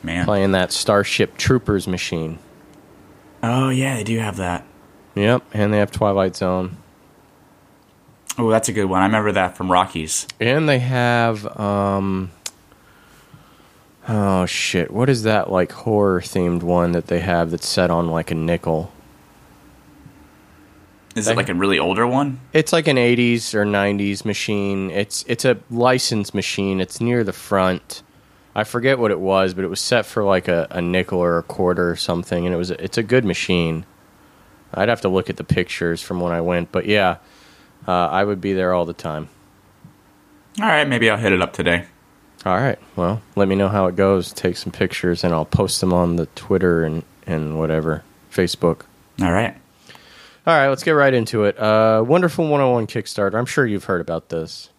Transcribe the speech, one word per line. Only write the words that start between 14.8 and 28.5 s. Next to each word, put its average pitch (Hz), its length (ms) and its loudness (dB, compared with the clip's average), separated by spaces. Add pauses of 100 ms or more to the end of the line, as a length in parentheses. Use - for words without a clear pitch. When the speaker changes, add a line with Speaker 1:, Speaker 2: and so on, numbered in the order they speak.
Speaker 2:
What 120 180 0
is 120 140 2
that, 107 300 0
like, 92 180 2
horror-themed 90 960 0
one 87 280 2
that 85 140 -2
they 87 140 0
have 85 320 0
that's - 160 -6
set 90 200 0
on, 85 220 0
like, 82 220 -4
a - 20 -2
nickel? 82 580 -2 (2250)
Speaker 1:
Is 107 120 -4
Speaker 2:
They 113 60 2
Speaker 1:
it, - 40 2
like, - 120 -2
a 92 60 -4
really 92 240 2
older 95 300 0
one? 135 320 -2 (120)
Speaker 2:
It's, 156 200 2
like, 160 160 2
an 135 100 2
eighties 120 560 2
or 104 100 2
nineties 101 600 0
machine. 98 680 -4
It's, 101 380 -4
it's 120 160 -4
a 123 140 4 (120)
licensed 120 640 0
machine. 98 460 -2
It's - 200 -6
near 120 220 0
the 98 100 -4
front. - 680 -2 (520)